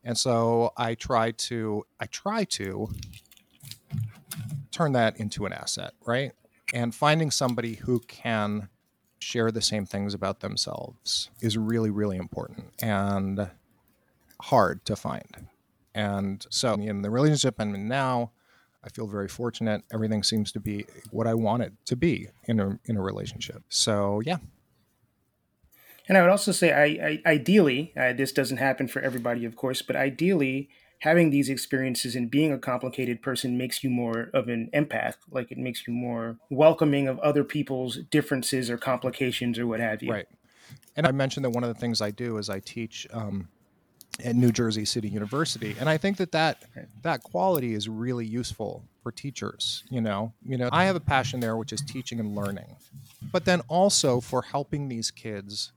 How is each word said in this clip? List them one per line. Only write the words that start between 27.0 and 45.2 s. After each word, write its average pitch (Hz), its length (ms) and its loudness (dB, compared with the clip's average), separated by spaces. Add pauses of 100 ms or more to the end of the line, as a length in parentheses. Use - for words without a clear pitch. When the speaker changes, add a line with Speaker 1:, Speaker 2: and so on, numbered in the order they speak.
Speaker 2:
I, 151 160 -2
ideally, 156 720 6
uh, 127 160 2
this 131 200 0
doesn't 131 260 0
happen 135 300 2
for 131 120 -4
everybody, 120 460 -2
of 113 100 -8
course, 127 240 -2
but - 160 -4
ideally, 139 720 0 (300)
having 165 320 6
these 139 180 4
experiences 131 680 -2
and 120 160 -2
being 147 220 4
a 131 60 -2
complicated 123 640 -4
person 123 340 -2
makes 123 260 -4
you 135 60 0
more 117 460 0
of 123 140 2
an 117 260 -2
empath. 147 400 0 (160)
Like, 123 200 -6
it 131 60 -10
makes 127 300 -6
you 120 80 -4
more 117 420 -4 (140)
welcoming 143 580 6
of 131 120 -2
other 147 220 4
people's 135 540 -2 (140)
differences 131 580 0
or 120 80 -2
complications 123 840 -2
or 120 80 -2
what 113 140 -2
have 110 220 -2
you. 127 100 -4
Speaker 1:
Right. 104 140 -4 (680)
And 147 120 0
I 131 60 4
mentioned 135 340 0
that 123 40 2
one 120 140 0
of 120 80 -2
the 107 80 -8
things 117 220 0
I 104 80 -2
do 113 260 -6
is 104 140 -6
I 98 100 -6
teach, - 500 -10
um, 101 380 -6 (720)
at 117 140 0
New 123 160 6
Jersey 110 320 0
City 107 240 -4
University. 107 720 -4